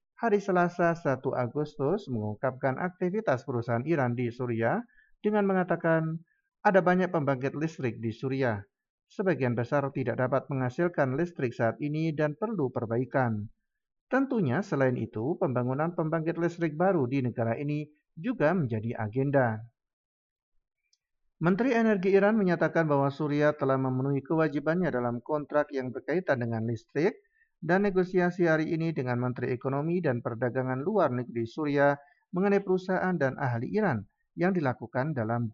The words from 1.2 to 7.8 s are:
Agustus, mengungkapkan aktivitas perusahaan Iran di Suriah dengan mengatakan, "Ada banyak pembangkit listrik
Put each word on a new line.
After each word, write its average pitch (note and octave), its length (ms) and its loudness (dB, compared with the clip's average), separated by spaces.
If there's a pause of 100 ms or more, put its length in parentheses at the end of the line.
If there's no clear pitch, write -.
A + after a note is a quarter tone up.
Agustus, C#3+ 720 -2
mengungkapkan B2+ 720 -4
aktivitas F3+ 640 -2
perusahaan A#2+ 400 -2
Iran C#3 320 0
di A#2+ 160 -2
Suriah A#2+ 480 -2 (400)
dengan G#3 320 2
mengatakan, E3 640 0 (480)
"Ada F#3+ 160 6
banyak F3+ 320 4
pembangkit C#3 480 -2
listrik C3+ 400 -4